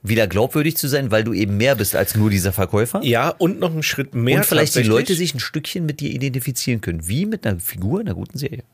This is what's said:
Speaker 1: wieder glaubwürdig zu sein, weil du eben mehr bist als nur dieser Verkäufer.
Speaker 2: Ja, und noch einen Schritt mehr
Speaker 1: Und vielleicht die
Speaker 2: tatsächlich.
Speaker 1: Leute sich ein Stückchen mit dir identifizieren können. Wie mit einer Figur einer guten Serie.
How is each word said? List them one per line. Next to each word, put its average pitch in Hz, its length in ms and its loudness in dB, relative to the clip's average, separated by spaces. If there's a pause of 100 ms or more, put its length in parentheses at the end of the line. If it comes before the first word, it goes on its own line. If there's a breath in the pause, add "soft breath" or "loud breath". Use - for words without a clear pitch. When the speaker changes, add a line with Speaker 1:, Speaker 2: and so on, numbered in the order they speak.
Speaker 1:
wieder 110 240 2
glaubwürdig 123 500 0
zu 143 120 -2
sein, 135 220 0
weil 110 140 2
du 113 80 -2
eben 101 240 0
mehr 127 200 4
bist 104 180 -2
als - 220 0
nur 107 140 6
dieser 95 220 2
Verkäufer. 104 520 0
Speaker 2:
Ja, 123 240 2
und 170 320 0
noch 175 100 0
einen 156 140 -4
Schritt - 300 -4
mehr 127 240 2
Speaker 1:
Und - 80 2
vielleicht 151 280 2
die 131 60 2
Speaker 2:
tatsächlich. 110 120 4
Speaker 1:
Leute 180 220 2
sich 160 200 -2
ein 123 60 -6
Stückchen 160 460 -6
mit 147 140 -4
dir 143 100 -4
identifizieren 127 720 -2
können. 82 260 -6
Wie 127 200 0
mit 214 200 -4
einer 92 140 0
Figur 104 400 -4
einer 156 140 -4
guten 92 220 -10
Serie. 127 380 -8